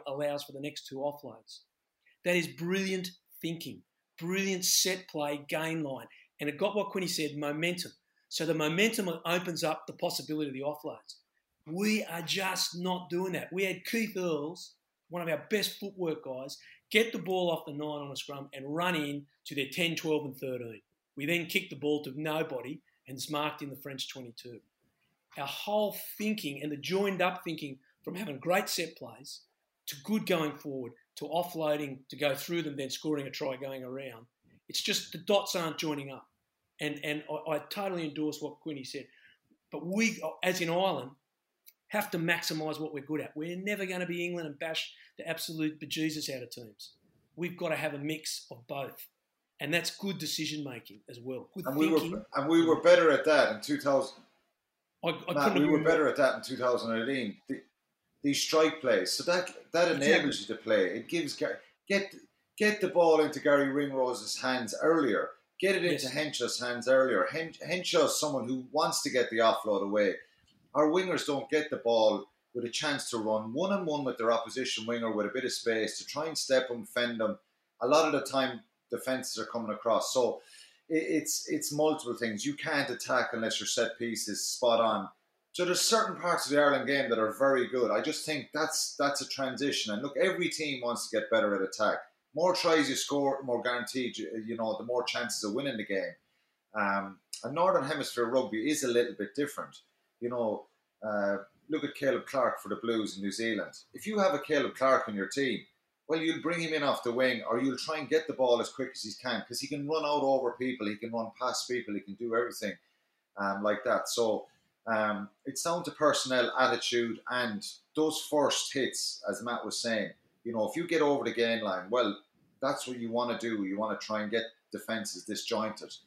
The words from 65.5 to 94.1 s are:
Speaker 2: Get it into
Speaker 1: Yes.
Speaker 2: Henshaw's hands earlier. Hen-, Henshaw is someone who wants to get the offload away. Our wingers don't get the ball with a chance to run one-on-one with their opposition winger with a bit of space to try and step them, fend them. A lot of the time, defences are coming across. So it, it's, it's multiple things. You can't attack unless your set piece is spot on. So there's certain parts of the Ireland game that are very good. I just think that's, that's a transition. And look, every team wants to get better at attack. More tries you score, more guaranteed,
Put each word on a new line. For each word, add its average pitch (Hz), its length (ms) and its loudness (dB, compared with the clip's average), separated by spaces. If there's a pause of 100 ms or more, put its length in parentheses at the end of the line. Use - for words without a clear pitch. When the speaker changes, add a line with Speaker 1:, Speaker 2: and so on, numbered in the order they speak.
Speaker 2:
Get 190 200 4
it 170 80 0
into 143 180 0
Speaker 1:
Yes. 127 80 -4
Speaker 2:
Henshaw's 135 480 -2
hands 120 300 -2
earlier. 127 420 6
Hen-, 160 220 -4 (120)
Henshaw 165 420 4
is - 120 0
someone 139 260 0
who 127 280 -4
wants - 300 2
to 143 60 -2
get 120 200 2
the 113 80 -2
offload 107 460 4
away. 101 320 2 (600)
Our 151 140 6
wingers 175 360 0
don't 139 240 -2
get 151 200 2
the - 80 -4
ball 113 480 4 (280)
with 120 120 -4
a 117 40 -2
chance 143 420 -2
to 117 80 0
run 110 340 0
one-on-one 170 500 0
with 127 140 -2
their 117 160 4
opposition 117 520 -2
winger 117 280 -2
with 104 140 2
a 101 60 -6
bit 127 120 -2
of 117 80 -2
space 110 460 0
to - 60 -12
try 147 200 -4
and 156 120 -4
step 127 300 2
them, 117 180 -6
fend 120 360 -2
them. 104 180 0 (420)
A 120 60 2
lot 151 180 8
of 147 60 2
the 139 180 0
time, 127 300 0 (320)
defences 127 500 -4
are 107 40 -4
coming 113 260 -4
across. 107 420 2
So 120 280 2 (480)
it, 160 180 2
it's, - 400 0
it's 147 240 -4
multiple 147 440 2
things. 107 300 -4
You 139 100 -2
can't 143 340 -2
attack 123 420 0
unless 113 300 -2
your 104 60 -6
set 113 300 0
piece 113 300 -4
is 101 180 -4
spot 117 360 4
on. 104 260 2 (440)
So 175 140 0
there's 175 160 2
certain 190 340 4
parts 165 300 0
of 131 60 -2
the 147 100 6
Ireland 135 260 6
game 135 220 2
that 113 100 4
are 110 140 2
very 131 340 4
good. 120 240 2
I 107 100 4
just 151 240 -2
think 147 280 -2
that's, - 440 -2
that's 143 220 2
a 131 80 -6
transition. 131 640 -2
And 104 120 -2
look, 139 120 -4
every 180 320 2
team 143 340 -4
wants 120 280 -2
to 113 100 0
get - 120 -2
better 107 240 4
at 95 60 0
attack. 95 360 0 (380)
More 175 200 4
tries 160 320 4
you 135 80 0
score, 139 480 0
more 123 180 0
guaranteed, 120 560 -2